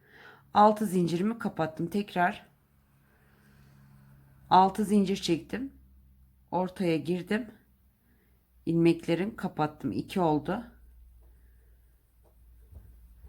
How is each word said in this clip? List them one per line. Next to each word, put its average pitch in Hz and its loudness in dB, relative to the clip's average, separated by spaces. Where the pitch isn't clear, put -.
altı 214 6
zincirimi 180 0
kapattım. 165 -4
Tekrar 202 -2
altı 190 4
zincir 196 2
çektim. 190 -4
Ortaya 180 -2
girdim. 175 -4
İlmeklerin 170 0
kapattım. 151 -6
İki - -4
oldu. 160 0